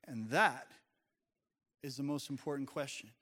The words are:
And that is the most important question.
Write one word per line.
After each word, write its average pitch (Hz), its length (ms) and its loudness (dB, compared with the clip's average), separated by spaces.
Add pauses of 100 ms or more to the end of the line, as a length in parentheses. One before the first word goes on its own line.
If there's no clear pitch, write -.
And 110 260 -6
that 143 420 4 (1080)
is 135 160 -6
the 139 60 0
most 147 260 -2
important 139 380 -2
question. 135 440 -4 (100)